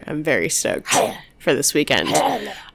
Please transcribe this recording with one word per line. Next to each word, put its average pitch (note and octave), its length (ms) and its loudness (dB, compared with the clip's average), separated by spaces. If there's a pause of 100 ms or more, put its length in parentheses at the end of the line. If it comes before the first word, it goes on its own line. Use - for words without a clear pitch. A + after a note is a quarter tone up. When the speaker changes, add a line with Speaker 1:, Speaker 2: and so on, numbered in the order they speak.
Speaker 1:
I'm D3+ 160 -6
very B2+ 280 0
stoked - 400 -2
Speaker 2:
Hell. - 280 0 (220)
Speaker 1:
for D3+ 160 2
this - 180 0
weekend. C#3+ 360 2
Speaker 2:
Hell. - 440 0 (220)